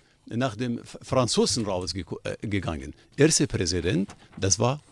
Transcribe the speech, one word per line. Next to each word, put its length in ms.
nach 280
dem 240
F-, 220
Franzosen 640
rausgeko-, 580
äh, 240
gegangen. 460
Erster 300
Präsident, 680
das 180
war 240